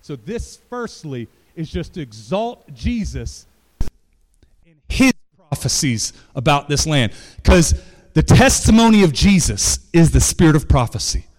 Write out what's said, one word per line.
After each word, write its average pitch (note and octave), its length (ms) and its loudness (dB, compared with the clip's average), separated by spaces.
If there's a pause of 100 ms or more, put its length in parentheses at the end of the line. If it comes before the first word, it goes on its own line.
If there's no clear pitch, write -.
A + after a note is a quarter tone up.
So D3 160 -16
this, D#3+ 400 -12 (120)
firstly, D#3 600 -12 (260)
is D#3+ 140 -10
just - 240 -10
to - 80 -12
exalt C#3+ 720 -10
Jesus C3+ 720 -8 (1200)
in D#3+ 240 -20
his B3+ 240 2 (240)
prophecies - 720 -6 (240)
about C#3+ 320 -2
this D3 180 -4
land, C#3 280 -2 (300)
'cause F3+ 300 4 (400)
the D#3 100 2
testimony A3+ 800 4
of D#3 100 2
Jesus F3+ 680 0 (140)
is E3 180 4
the B2+ 100 2
spirit D#3 360 2
of - 100 -4
prophecy. - 580 -2 (140)